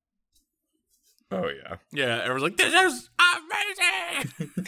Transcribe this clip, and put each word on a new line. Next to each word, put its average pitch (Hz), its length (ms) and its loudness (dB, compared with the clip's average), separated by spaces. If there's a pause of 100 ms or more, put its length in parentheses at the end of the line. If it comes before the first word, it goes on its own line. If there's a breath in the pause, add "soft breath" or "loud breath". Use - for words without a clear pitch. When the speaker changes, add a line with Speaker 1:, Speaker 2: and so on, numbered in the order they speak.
(1300)
Speaker 1:
Oh, - 160 -4
yeah. 71 300 -10 (140)
Speaker 2:
Yeah, 127 280 0
everyone's 127 240 -2
like, 170 140 -2
"This 330 160 2
is 339 360 2 (100)
amazing!" 349 1500 0